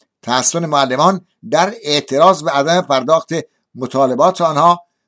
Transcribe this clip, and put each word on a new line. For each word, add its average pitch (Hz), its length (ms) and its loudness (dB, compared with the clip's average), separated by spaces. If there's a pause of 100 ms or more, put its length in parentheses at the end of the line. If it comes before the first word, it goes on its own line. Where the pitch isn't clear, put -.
(220)
تحسن 131 440 -2
معلمان 147 600 0 (240)
در 180 320 0
اعتراض 147 600 2
به 160 80 -4
عدم 151 300 0
پرداخت 143 500 0 (440)
مطالبات 131 640 0
آنها 170 400 0 (280)